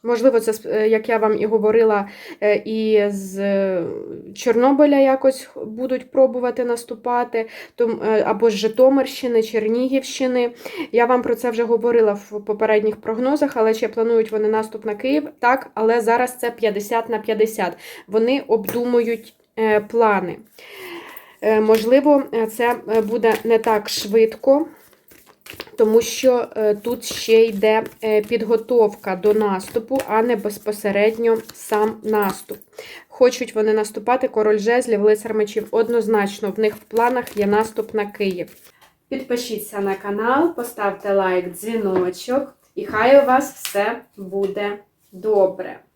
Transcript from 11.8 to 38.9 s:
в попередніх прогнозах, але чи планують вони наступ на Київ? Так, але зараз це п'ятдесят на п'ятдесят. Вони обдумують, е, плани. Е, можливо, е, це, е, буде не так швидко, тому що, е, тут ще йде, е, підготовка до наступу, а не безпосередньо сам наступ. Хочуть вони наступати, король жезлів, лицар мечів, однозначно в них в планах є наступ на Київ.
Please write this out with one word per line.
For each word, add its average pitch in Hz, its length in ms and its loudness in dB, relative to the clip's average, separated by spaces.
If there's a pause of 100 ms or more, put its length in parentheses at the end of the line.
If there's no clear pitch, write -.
в 202 320 -10
попередніх 214 520 0
прогнозах, 262 600 -2
але 220 180 2
чи 220 140 -4
планують 226 440 0
вони 214 160 0
наступ 220 360 -4
на 208 100 -6
Київ? 277 340 -2 (100)
Так, 254 360 0
але 220 260 2
зараз 240 360 0
це 240 140 -4
п'ятдесят 220 580 -2
на 226 100 -4
п'ятдесят. 214 600 -2 (280)
Вони 233 400 0
обдумують, 226 880 -2 (240)
е, 214 220 2
плани. 208 560 0 (1040)
Е, 214 200 2
можливо, 254 640 4 (120)
е, 226 120 0
це, 240 300 -2 (120)
е, 220 120 2
буде 220 340 0 (100)
не 226 140 4
так 214 300 0
швидко, 226 760 2 (1120)
тому 220 240 4
що, 240 460 0 (100)
е, 214 180 2
тут 233 300 -6
ще 226 400 4
йде, 220 380 2 (220)
е, 214 160 2
підготовка 214 960 0
до 208 180 2
наступу, 214 760 -2
а 220 140 2
не 240 140 0
безпосередньо 208 1040 -2 (160)
сам 214 480 -2
наступ. 208 560 -4 (500)
Хочуть 247 460 0
вони 220 180 0
наступати, 220 560 -2
король 214 300 0
жезлів, 226 440 0
лицар 214 320 2
мечів, 214 360 -4
однозначно 220 840 0
в 220 40 -6
них 214 160 0
в - 40 -20
планах 240 560 -2
є 202 100 0
наступ 220 480 -2
на 208 120 -2
Київ. 190 500 -6 (520)